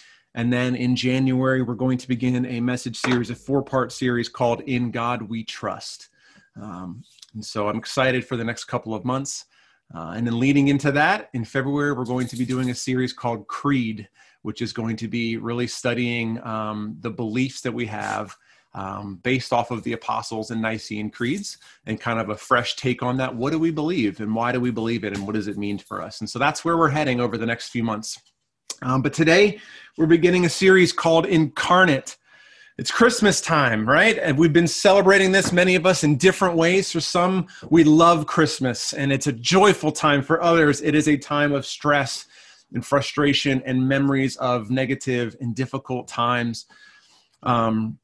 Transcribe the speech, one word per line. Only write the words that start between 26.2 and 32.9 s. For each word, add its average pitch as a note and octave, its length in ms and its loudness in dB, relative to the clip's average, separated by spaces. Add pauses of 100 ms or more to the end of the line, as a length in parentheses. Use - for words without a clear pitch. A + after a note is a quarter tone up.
And G#2+ 100 -10
so - 80 -8
that's D3 260 -2
where E3+ 140 0
we're E3 100 4
heading C3+ 320 0
over A#2 160 -2
the A2+ 80 -4
next A#2 240 -4
few A#2 160 -4
months. A2 340 -6 (600)
Um, C3 220 0
but C#3+ 100 0
today, F#3 480 4 (380)
we're D#3+ 80 2
beginning F3 400 4
a - 20 4
series F#3+ 420 6
called E3 360 2
Incarnate. E3 880 2 (640)
It's C3+ 120 -6